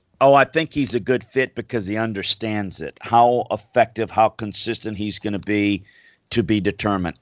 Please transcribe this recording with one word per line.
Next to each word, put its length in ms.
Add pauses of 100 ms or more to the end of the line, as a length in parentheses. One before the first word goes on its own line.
(220)
Oh, 140
I 100
think 260
he's 240
a 60
good 220
fit 320
because 300
he 120
understands 840
it. 220
How 500
effective, 580
how 200
consistent 640
he's 240
gonna 200
be, 440 (460)
to 140
be 180
determined. 600